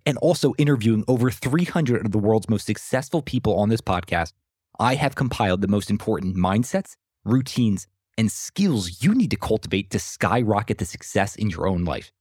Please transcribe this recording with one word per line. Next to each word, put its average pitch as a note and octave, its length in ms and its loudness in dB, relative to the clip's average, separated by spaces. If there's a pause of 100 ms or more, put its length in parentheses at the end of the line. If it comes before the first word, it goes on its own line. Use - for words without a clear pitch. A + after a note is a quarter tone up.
and C#3 140 0
also D#3 400 2
interviewing A#2 500 2
over B2 220 2
three D#3 340 0
hundred C3+ 400 0
of G#2 80 -2
the G#2+ 60 2
world's A2 320 2
most G#2 160 -2
successful C3 560 -2
people A2 360 0
on G#2 120 2
this A2 100 2
podcast, F2 540 -2 (440)
I B2+ 180 2
have C#3+ 180 -2
compiled G#2 480 0
the G2 40 2
most G2+ 220 0
important F#2+ 480 -2
mindsets, G#2 600 0 (280)
routines, A#2 600 0 (320)
and A2 120 2
skills A2 720 -2
you F#3+ 120 4
need B3 160 2
to - 80 -2
cultivate - 540 -2
to F#2 60 0
skyrocket G#2+ 800 0
the F#2 80 -6
success - 520 -4
in G#2+ 120 -2
your F2 180 -4
own F2 200 -2
life. - 340 -6